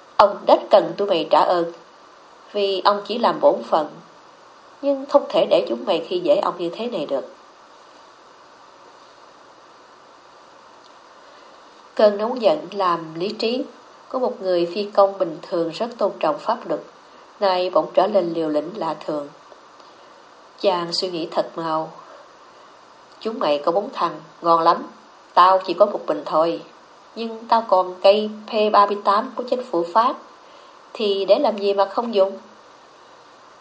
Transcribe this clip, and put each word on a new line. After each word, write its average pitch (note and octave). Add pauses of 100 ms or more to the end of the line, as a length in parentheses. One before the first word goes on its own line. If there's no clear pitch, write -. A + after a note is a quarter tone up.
(180)
Ông G#3
đếch -
cần E3+
tụi G3+
mày D#3+
trả D3+
ơn, E3+ (800)
vì G3
ông G3+
chỉ A#3
làm F#3
bổn E3+
phận, - (920)
nhưng C#4
không -
thể F#3
để F#3+
chúng A#3
mày F3+
khi F3+
dễ F3
ông F3
như E3+
thế A3+
này F3
được. C3+ (4000)
Cơn G#3
nóng A#3
giận D#3+
làm E3+
lý F3
trí A#3 (460)
của C4
một A#3
người F3
phi G#3
công G3
bình E3
thường E3+
rất A3 (100)
tôn G3
trọng -
pháp A3+
luật, D#3 (600)
nay F#3
bỗng D#3+
trở F#3+
lên F3
liều E3
lĩnh D3+
lạ D#3+ (100)
thường. D3 (1300)
Chàng F3
suy F#3
nghĩ E3
thật -
mau. D#3+ (1300)
Chúng A3+
mày D3
có E3+
bốn G3
thằng, D#3+ (220)
ngon E3
lắm. E3+ (500)
Tao F#3
chỉ E3+
có G3+
một G#3
bình -
thôi, E3+ (540)
nhưng A3+
tao A3+
còn F#3
cây G#3+ (180)
P G#3+
ba G3+
mươi G3+
tám G#3+
của B3
chính B3
phủ E3+
Pháp, B3 (800)
thì G3
để F#3+
làm A3
gì G3+
mà G3
không A#3
dùng? G3 (1200)